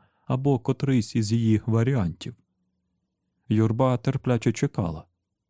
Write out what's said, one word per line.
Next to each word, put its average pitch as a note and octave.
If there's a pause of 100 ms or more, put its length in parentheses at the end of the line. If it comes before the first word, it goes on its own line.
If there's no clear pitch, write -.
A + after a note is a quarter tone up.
(260)
або C3
котрийсь C3
із A2
її A2
варіантів. A2+ (1160)
Юрба A2+
терпляче B2
чекала, E2+ (460)